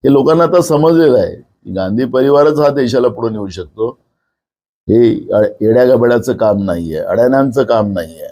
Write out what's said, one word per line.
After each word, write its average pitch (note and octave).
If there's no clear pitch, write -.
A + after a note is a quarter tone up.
हे C3
लोकांना D3
आता F3
समजलेलं D#3
आहे F#2
की -
गांधी G2
परिवारच C#3+
हा D3
देशाला B2+
पुढे A#2
नेऊ G#2
शकतो. F#2
हे A2+
येड्यागबाड्याचं A#2+
काम G2+
नाहीये, E2+
अडाण्यांचं B2
काम A2
नाहीये D#2+